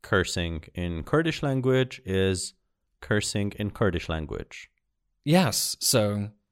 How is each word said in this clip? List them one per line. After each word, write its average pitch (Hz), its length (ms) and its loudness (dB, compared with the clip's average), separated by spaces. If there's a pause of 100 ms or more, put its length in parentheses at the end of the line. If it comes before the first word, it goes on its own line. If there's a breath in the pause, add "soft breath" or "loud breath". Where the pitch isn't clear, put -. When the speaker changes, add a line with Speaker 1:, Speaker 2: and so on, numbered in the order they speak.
Speaker 1:
cursing 85 600 0 (100)
in 85 300 -4
Kurdish 160 380 0
language 131 640 2
is 95 500 0 (460)
cursing 104 560 -2
in 104 140 -4
Kurdish 92 380 0
language. - 600 -8 (560)
Speaker 2:
Yes. 151 560 2
So 104 500 2 (220)